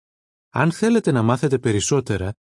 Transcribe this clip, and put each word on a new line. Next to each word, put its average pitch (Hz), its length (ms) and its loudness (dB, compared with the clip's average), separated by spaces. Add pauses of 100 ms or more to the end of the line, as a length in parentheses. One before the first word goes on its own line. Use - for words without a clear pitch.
(500)
Αν 151 220 0
θέλετε 220 400 0
να 120 100 2
μάθετε 127 360 0
περισσότερα, 107 720 -2 (100)